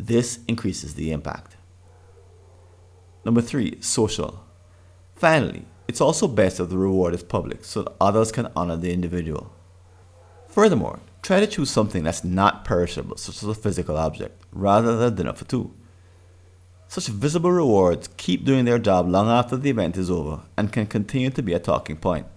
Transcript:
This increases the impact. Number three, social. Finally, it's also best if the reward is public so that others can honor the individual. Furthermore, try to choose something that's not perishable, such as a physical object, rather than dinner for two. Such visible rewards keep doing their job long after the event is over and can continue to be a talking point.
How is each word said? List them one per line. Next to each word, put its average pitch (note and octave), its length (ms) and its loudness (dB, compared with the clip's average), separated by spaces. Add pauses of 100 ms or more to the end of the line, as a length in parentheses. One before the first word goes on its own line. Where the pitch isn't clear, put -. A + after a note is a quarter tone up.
This A#2 460 0
increases F#2 460 -4
the D#2 180 -4
impact. - 460 -8 (1700)
Number A#2 160 4
three, A#2 400 -4
social. - 640 -2 (680)
Finally, D#3 520 2 (240)
it's - 100 -6
also D#3 260 4
best G#2 360 2
if E2+ 80 -2
the F#2 80 -2
reward F#2+ 360 2
is F2 80 -4
public - 440 -6
so - 180 -6
that - 160 -8
others A2 320 4
can A#2 240 -4
honor E2+ 220 -2
the F2 160 -2
individual. F2 580 -4 (960)
Furthermore, F3 540 2 (200)
try F#3+ 200 2
to G#3+ 60 2
choose E3 220 -4
something G2+ 360 0
that's E2+ 180 -4
not F#2 400 2
perishable, - 540 -2
such - 260 -12
as G#2 60 -4
a G#2+ 40 -2
physical F2 440 -4
object, - 440 -6 (120)
rather G#2 420 2
than A2+ 200 0
dinner E2 180 -4
for - 100 -12
two. - 300 -4 (1120)
Such - 200 -8
visible D3+ 440 0
rewards G2+ 640 4
keep F2+ 300 -2
doing C3 180 4
their A#2+ 160 2
job F#2 300 2
long G2 180 4
after A#2+ 300 2
the C#3+ 120 0
event F#2 280 0
is F#2 120 -2
over D#2 340 -4 (120)
and G#2+ 160 -2
can A2 160 -2
continue B2+ 440 -2
to B2+ 120 -4
be F#2 80 -2
a E2+ 80 0
talking D#2+ 380 -2
point. E2 280 -2 (120)